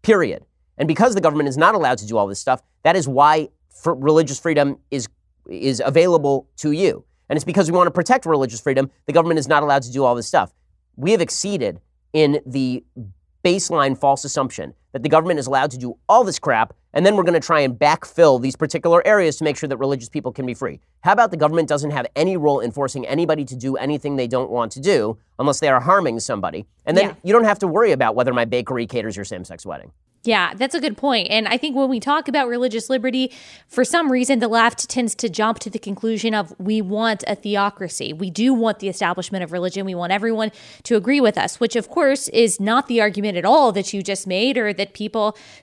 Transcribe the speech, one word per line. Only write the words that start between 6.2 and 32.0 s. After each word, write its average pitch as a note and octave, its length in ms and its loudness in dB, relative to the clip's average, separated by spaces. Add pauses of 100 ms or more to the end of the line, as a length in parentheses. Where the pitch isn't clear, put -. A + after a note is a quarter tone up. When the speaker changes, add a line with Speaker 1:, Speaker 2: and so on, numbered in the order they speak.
Speaker 1:
to D3+ 140 -2
you. E3 320 0 (240)
And C#3+ 80 -2
it's D3+ 80 -2
because F3 260 2
we E3+ 80 2
want F3 100 6
to E3+ 40 -2
protect F3+ 340 0
religious C3+ 360 0
freedom, C3+ 280 0 (180)
the D3+ 60 -2
government E3 260 4
is C3+ 100 -4
not D3 120 4
allowed C#3 220 2
to A#2+ 80 -14
do C3+ 140 0
all A#2+ 100 4
this A#2 120 -6
stuff. A2 260 0 (420)
We D3+ 160 -2
have A3 100 4
exceeded C3 600 -4 (320)
in D3 320 4
the B2+ 380 -4 (600)
baseline E3 520 0
false C#3 280 0
assumption B2+ 480 -6 (180)
that A#2+ 120 -8
the D3 60 -2
government D#3+ 300 2
is B2 80 -4
allowed C3+ 240 0
to B2+ 60 -14
do B2 180 -10 (140)
all A#3+ 140 6
this F#3+ 160 -4
crap, A2+ 340 0 (200)
and E3 120 2
then G#3 100 4
we're F#3+ 80 2
gonna E3+ 160 2
try D#3 200 0
and C3 180 0
backfill D3 640 4
these C3 140 -2
particular E3+ 500 2
areas F#3 300 4
to - 80 -8
make D3+ 120 0
sure D3+ 140 -8
that C#3 80 -6
religious C3 320 -4
people B2 220 -8
can B2+ 140 -8
be B2 100 -6
free. D#2+ 240 -8 (220)
How F#3 120 4
about F#3+ 160 4
the F3+ 80 -8
government D3+ 320 2
doesn't D3 220 -2
have C3 240 -4
any F3+ 200 0
role D3 240 0
in A#2 120 -4
forcing C3+ 340 -6
anybody D#3 400 -2
to B2+ 100 -14
do B2+ 220 -6
anything C#3+ 380 -6
they B2+ 120 -2
don't B2 220 -4
want A#2 240 -4
to C3+ 60 -14
do C3 380 0 (200)
unless C3+ 220 0
they D#3 100 0
are B2+ 100 6
harming C#3+ 420 0
somebody? F#2+ 440 -6 (200)
And E3 120 0
then G3+ 120 4
Speaker 2:
Yeah. - 40 -12 (100)
Speaker 1:
you F#3 100 0
don't A#3 120 4
have G#3 140 0
to G3 80 -2
worry G3 240 2
about B2 240 2
whether B2 180 0
my A#2+ 120 0
bakery A#2+ 420 -2
caters A2 280 -6
your G2 100 -8
same-sex F2+ 400 -14
wedding. D#2 260 -14 (340)
Speaker 2:
Yeah, G3+ 280 0
that's C4 220 -4
a D#4 60 -4
good B3 160 -4
point. B3+ 340 -2
And G#3+ 160 0
I A#3+ 80 -2
think C4 220 -4
when C4+ 100 2
we B3 140 -2